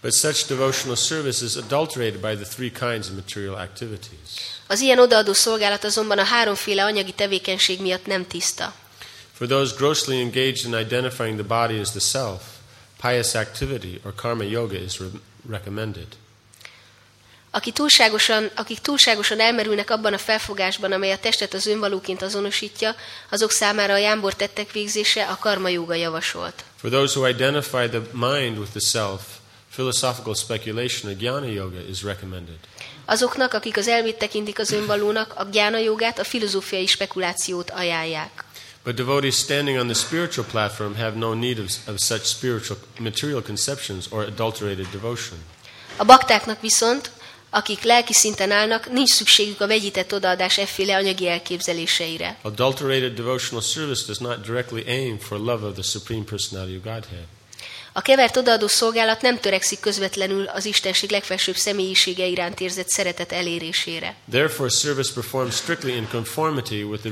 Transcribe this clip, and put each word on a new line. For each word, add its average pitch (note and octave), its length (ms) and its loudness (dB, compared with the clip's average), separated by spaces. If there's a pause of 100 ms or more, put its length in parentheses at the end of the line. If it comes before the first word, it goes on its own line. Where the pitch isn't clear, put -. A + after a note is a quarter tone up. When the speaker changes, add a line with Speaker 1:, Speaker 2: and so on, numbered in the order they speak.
Speaker 1:
But A#2 120 0
such - 340 2
devotional C3 480 0
service C#3 500 -2
is A2 100 -4
adulterated A#2+ 640 -2
by G#2+ 160 -2
the G2+ 200 -10
three B2+ 160 -6
kinds A2+ 360 -4
of F#2+ 80 -10
material F#2+ 400 -8
activities. F#2+ 640 -10 (480)
Speaker 2:
Az G3+ 120 0
ilyen B3+ 200 6
odaadó A3 340 8
szolgálat G#3 500 2
azonban G#3 360 2
a F#3+ 40 4
háromféle G#3 600 2
anyagi G3 300 0
tevékenység F#3+ 680 0
miatt F#3 240 -2
nem F#3 220 -2
tiszta. - 460 -4 (600)
Speaker 1:
For A#2+ 140 -6
those C3+ 280 2
grossly C#3 460 2
engaged B2+ 440 0
in A#2 140 -2
identifying A#2+ 540 -2
the G#2 140 -4
body A2+ 320 2
as G2+ 100 -4
the G2+ 100 -8
self, G#2+ 420 -2 (600)
pious B2 320 2
activity G#2+ 720 -4
or G2+ 100 -10
karma A#2 280 -4
yoga G#2 340 -4
is F#2 220 -8
re-, F#2+ 60 -8 (440)
recommended. G#2 580 -8 (1500)
Speaker 2:
Aki A#3+ 180 -2
túlságosan, A3 840 4
akik G#3+ 240 -6
túlságosan A3 600 4
elmerülnek G#3+ 500 2
abban G#3+ 240 2
a F#3+ 40 0
felfogásban, G3 760 -2
amely F#3+ 200 2
a F#3+ 60 0
testet A3 360 0
az F#3+ 120 -4
önvalóként G3+ 560 -2
azonosítja, G3+ 760 -2 (340)
azok A3 220 2
számára G#3 420 4
a G3 40 6
jámbor G#3 360 2
tettek G#3 380 -4
végzése G#3 560 0
a F#3+ 100 -4
karma F#3+ 320 0
jóga E3+ 240 -2
javasolt. E3+ 720 -4 (140)
Speaker 1:
For A2+ 120 -4
those C3+ 300 2
who C3 80 4
identify C3 600 2
the A2+ 140 -2 (100)
mind B2 460 0
with G2+ 120 -8
the G#2 100 -8
self, G2+ 420 0 (520)
philosophical A#2+ 600 -2
speculation A2 760 -4
or F#2+ 80 -8
jnana C3 260 -4
yoga F#2+ 340 -6 (100)
is F#2 140 -8
recommended. F#2 540 -8 (480)
Speaker 2:
Azoknak, B3 480 0
akik G#3+ 240 -4
az G#3 100 0
elmét A3+ 300 2
tekintik G#3 420 -4
az G#3+ 120 0
önvalónak, G#3 640 0
a - 160 -6
gyána G#3+ 260 2
jogát, A3+ 420 0
a G3+ 40 -2
filozófiai G3 600 -2
spekulációt F3+ 840 -2
ajánlják. E3 720 -4 (400)
Speaker 1:
But A#2+ 120 -4
devotees C3+ 400 2
standing C#3+ 440 0
on A#2+ 80 0
the A#2 80 -2
spiritual E3 500 -2
platform G#2 500 -2
have A2 200 -4
no A2+ 180 -2
need A#2 260 -2
of, F#2+ 120 -6 (160)
of G#2 120 -8
such A2 260 0
spiritual G#2+ 520 -2 (220)
material A#2 420 -4
conceptions G#2 680 -6
or G#2+ 140 -4
adulterated G#2 680 -4
devotion. A2 460 -8 (600)
Speaker 2:
A - 80 0
baktáknak A3 560 8
viszont, A#3+ 500 2 (380)
akik G3+ 340 0
lelki A#3 300 6
szinten G3+ 380 4
állnak, A3 400 2
nincs B3+ 200 4
szükségük G#3 500 6
a G3+ 60 2
vegyített G3+ 460 0
odaadás F#3 440 2
efféle G3 380 0
anyagi F#3 320 2
elképzeléseire. E3+ 1120 -2
Speaker 1:
Adulterated C3 720 0
devotional A#2+ 500 -4
service D3 420 -4
does G#2 120 -8
not A#2+ 280 -6
directly A#2 420 -4
aim B2 320 -2
for - 200 -8
love A2 280 -2
of G2 60 -6
the F#2+ 100 -10
Supreme A2 400 -6
Personality F#2 520 -6
of F#2 80 -12
Godhead. G#2+ 420 -10 (680)
Speaker 2:
A F#3+ 80 -4
kevert C4 360 6
odaadó A3+ 300 4
szolgálat A3+ 540 2
nem B3 180 4
törekszik G3 400 2
közvetlenül G3 640 0
az G3 200 -6
Istenség G3+ 440 0
legfelsőbb F#3+ 460 0
személyisége F#3 720 2
iránt F3+ 340 -2
érzett F#3 300 -4
szeretet F3 420 -2
elérésére. E3+ 840 -4 (140)
Speaker 1:
Therefore, C#3 400 2
service C#3 440 0
performed B2+ 400 -4
strictly E3 420 -2
in A2 160 -4
conformity A#2+ 720 -2
with G#2 180 -6
the A2 100 -6